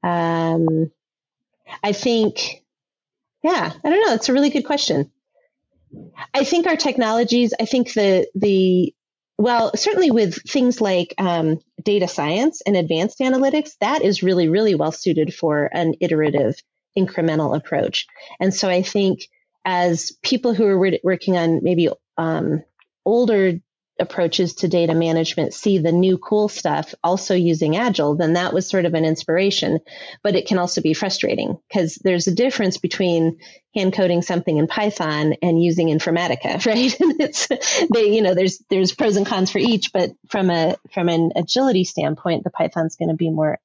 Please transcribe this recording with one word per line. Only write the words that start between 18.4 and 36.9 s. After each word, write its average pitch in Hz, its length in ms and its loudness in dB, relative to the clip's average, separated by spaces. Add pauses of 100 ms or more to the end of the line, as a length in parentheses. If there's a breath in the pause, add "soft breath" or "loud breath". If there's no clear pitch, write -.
so 196 140 -2
I 180 140 0
think 190 400 0 (420)
as 180 480 0 (100)
people 247 320 0
who 208 120 2
are 196 120 2
wor-, 185 240 0
working 180 340 0
on 165 280 0
maybe, 170 240 2 (280)
um, 160 460 -2 (420)
older 208 500 2 (440)
approaches 170 560 -2
to 185 140 -2
data 170 260 2
management 165 600 0
see 196 240 0
the 165 140 2
new 180 260 4
cool 208 300 0
stuff 151 460 -4 (100)
also 190 300 0
using 165 420 2
Agile, 175 400 0
then 165 160 0
that 175 200 0
was 185 160 -2
sort 185 160 0
of 170 100 0
an 160 100 0
inspiration. 170 760 0 (440 loud breath)
But 202 120 0
it 185 120 0
can 190 120 0
also 180 220 -2
be 156 140 0
frustrating - 640 -4 (140)
'cause 170 300 -2
there's 180 240 0
a 185 80 0
difference 226 440 0
between 165 600 0 (360 loud breath)
hand 190 180 0
coding 175 300 2
something 175 340 -2
in 151 100 2
Python 156 760 -2
and 170 220 2
using 170 260 2
Informatica, 165 760 -2
<laughs> - 0 -
right? 240 340 0